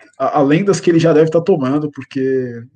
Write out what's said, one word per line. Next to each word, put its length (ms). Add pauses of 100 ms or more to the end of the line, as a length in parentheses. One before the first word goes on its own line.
(180)
a, 220
além 260
das 160
que 80
ele 100
já 140
deve 180
tá 100
tomando, 500
porque, 720 (140)